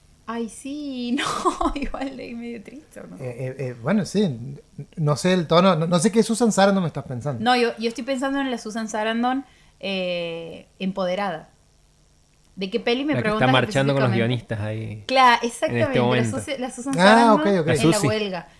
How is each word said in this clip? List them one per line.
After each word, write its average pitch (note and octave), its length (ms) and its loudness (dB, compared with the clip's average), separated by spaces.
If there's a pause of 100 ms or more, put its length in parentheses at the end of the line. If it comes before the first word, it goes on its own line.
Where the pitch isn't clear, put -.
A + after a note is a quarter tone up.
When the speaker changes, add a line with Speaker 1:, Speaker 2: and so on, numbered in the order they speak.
(260)
Speaker 1:
Ay, A#3 220 -6
sí, C4+ 640 -8
<laughs> C4 60 0
no, - 560 -2
igual C4+ 420 -6
de B3+ 160 -12
medio A#3 300 -10
triste, - 380 -20
¿o - 60 -16
no? F3 100 -18
Speaker 2:
Eh, - 120 -14
eh, B2+ 300 -8
eh, B2+ 240 -6
bueno, F3 240 0
sí, C#3 500 -2 (400)
no D3 200 2
sé F#3 180 2
el F3 120 0
tono, F3 300 6
no, D#3+ 100 0
no E3+ 120 2
sé F3+ 120 4
qué A3 120 4
Susan A3+ 280 2
Sarandon G3 320 4
me E3 60 -2
estás C#3 160 -8
pensando. B2+ 400 -6
Speaker 1:
No, B3 100 4
yo, A#3 220 0
yo A3+ 120 -4
estoy A#3 160 -8
pensando C4+ 360 -2
en C4+ 100 -2
la A#3+ 60 -4
Susan A3 320 -8
Sarandon, A#3 560 0 (360)
eh, F3 880 -6 (120)
empoderada. F#3 720 -4 (1040)
¿De F#3+ 140 -6
qué A#3 100 -2
peli B3 240 -2
me D4+ 80 0
Speaker 3:
La C4 60 0
que A#3 60 0
Speaker 1:
preguntas G#3+ 240 2
Speaker 3:
está C4 40 4
marchando C#3 400 2
con C3+ 100 0
los B2 100 2
Speaker 1:
específicamente? A#2 440 -2
Speaker 3:
guionistas G#2 40 -6
ahí G#2+ 460 -8
Speaker 1:
Claro, B3+ 360 6
Speaker 3:
en A#3 80 -2
este - 160 -4
Speaker 1:
exactamente, C4+ 320 0
la B2 80 4
Speaker 3:
momento. A#2+ 320 2
Speaker 1:
Susi-, - 200 -6
la B3 120 -6
Susan B3 260 -6
Speaker 2:
Ah, E3+ 60 2
Speaker 1:
Sarandon A3 380 8
Speaker 2:
ok, G3+ 60 2
ok. - 40 2
Speaker 1:
en F3 160 2
Speaker 3:
La D#3+ 180 2
Speaker 1:
la E3 80 6
Speaker 3:
Susi. - 140 2
Speaker 1:
huelga. F#3 420 -2 (120)